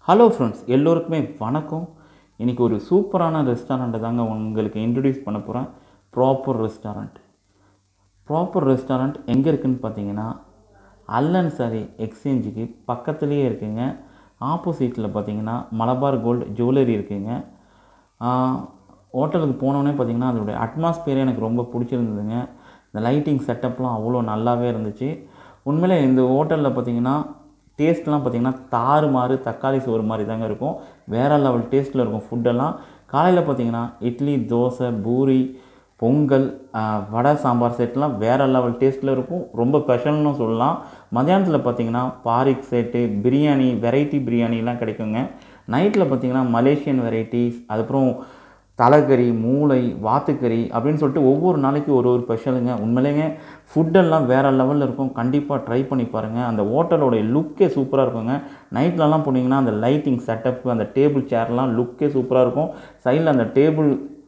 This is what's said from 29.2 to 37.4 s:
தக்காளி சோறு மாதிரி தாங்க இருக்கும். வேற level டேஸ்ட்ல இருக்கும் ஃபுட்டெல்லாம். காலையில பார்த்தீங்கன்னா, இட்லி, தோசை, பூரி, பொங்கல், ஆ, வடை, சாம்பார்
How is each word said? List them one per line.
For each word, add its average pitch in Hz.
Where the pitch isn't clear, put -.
தக்காளி 135
சோறு 113
மாதிரி 107
தாங்க 113
இருக்கும். 110
வேற 139
level 120
டேஸ்ட்ல 135
இருக்கும் 110
ஃபுட்டெல்லாம். 120
காலையில 170
பார்த்தீங்கன்னா, 117
இட்லி, 131
தோசை, 120
பூரி, 131
பொங்கல், 135
ஆ, 107
வடை, 131
சாம்பார் 120